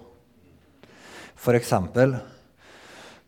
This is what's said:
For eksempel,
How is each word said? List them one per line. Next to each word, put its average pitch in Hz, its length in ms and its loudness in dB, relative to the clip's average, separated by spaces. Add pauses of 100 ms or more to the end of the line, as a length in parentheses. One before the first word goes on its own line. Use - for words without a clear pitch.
(1300)
For 120 240 2
eksempel, 120 560 0 (1120)